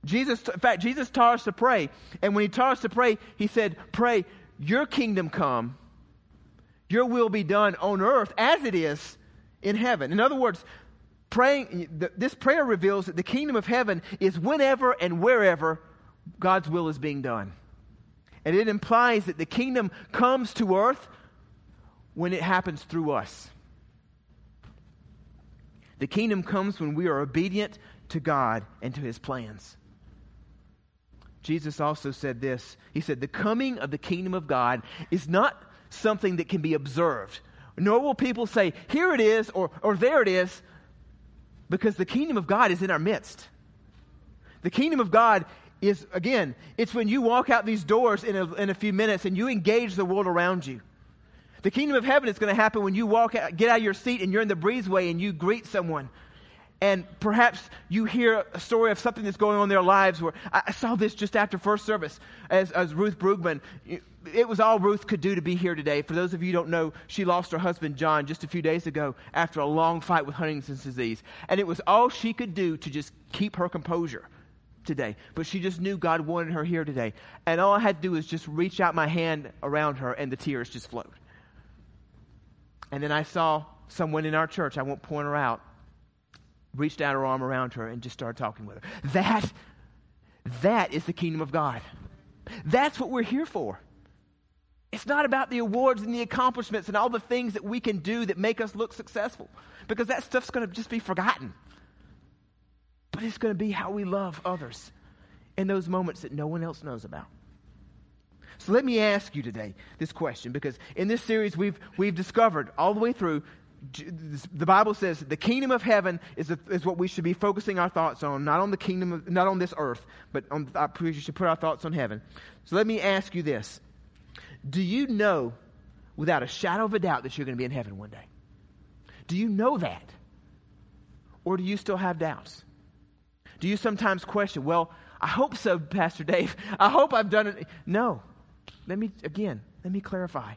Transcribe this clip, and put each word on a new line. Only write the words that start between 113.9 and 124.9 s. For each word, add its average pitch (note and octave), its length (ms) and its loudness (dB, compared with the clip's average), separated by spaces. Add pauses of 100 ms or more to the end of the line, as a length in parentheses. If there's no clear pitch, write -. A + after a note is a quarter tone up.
J-, D3+ 200 -14 (420)
the D3+ 120 -4
Bible G#3 280 6
says F3+ 260 -4
the D3+ 160 -6
kingdom B3+ 360 0
of B3 100 0
heaven F#3 400 2 (160)
is, D3+ 100 -6
the, E3 100 -4 (120)
is F3 160 -2
what F3+ 120 -2
we F3+ 100 0
should F3 180 -6
be F3 80 2
focusing G3+ 460 -2
our F3 100 2
thoughts D#3+ 340 -2
on, C#3+ 220 -4
not D3+ 160 2
on G3+ 100 0
the G3 60 -2
kingdom F#3 340 -2
of, E3+ 180 -8
not F3+ 180 4
on F#3+ 120 0
this F3+ 180 -2
earth, C3+ 280 -4 (260)
but C3+ 180 -4
on, C#3+ 240 -6
I D3 140 0
believe E3 280 -4
we C#3+ 60 -10
should D3 140 -10
put F#3 120 0
our D#3+ 100 2
thoughts D#3+ 260 -2
on D#3+ 80 -4
heaven. A#2 300 -2 (420)
So E3+ 140 -2
let G#3+ 100 4
me A3 140 -2
ask F#3+ 340 0
you F3 80 -2
this. C3 380 -4 (880)
Do D3+ 140 -2
you A3+ 260 0